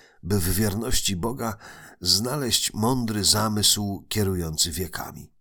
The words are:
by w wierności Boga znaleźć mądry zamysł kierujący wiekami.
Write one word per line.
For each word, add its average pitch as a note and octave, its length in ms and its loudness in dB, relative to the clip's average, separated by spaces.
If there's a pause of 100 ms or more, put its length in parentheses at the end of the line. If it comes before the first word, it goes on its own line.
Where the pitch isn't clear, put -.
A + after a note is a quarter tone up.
(240)
by G2 160 0
w E2+ 140 0
wierności G#2 600 0
Boga A2+ 420 -4 (440)
znaleźć A#2 720 0
mądry A2+ 500 2
zamysł G#2 840 2
kierujący F2 640 0
wiekami. - 680 -8